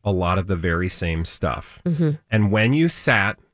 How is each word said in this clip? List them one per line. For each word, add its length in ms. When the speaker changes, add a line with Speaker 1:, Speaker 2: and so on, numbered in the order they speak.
Speaker 1:
a 80
lot 260
of 80
the 80
very 340
same 360
stuff. 600
Speaker 2:
Mm-hmm. 260
Speaker 1:
And 220
when 200
you 160
sat 500